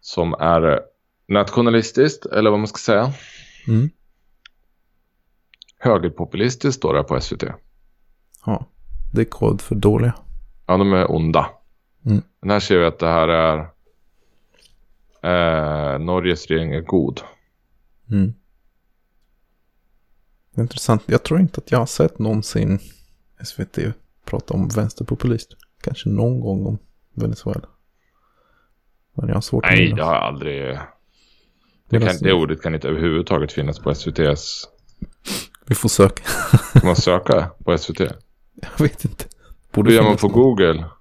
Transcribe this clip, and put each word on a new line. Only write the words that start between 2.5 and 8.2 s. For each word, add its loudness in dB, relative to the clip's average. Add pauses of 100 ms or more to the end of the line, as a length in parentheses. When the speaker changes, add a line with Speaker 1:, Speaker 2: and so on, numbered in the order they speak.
Speaker 1:
man -4
ska -12
säga. 0 (540)
Speaker 2:
Mm. 2 (1900)
Speaker 1:
Högerpopulistiskt 0
står -2
det 0
på -4
S -4
V -8
T. -8 (920)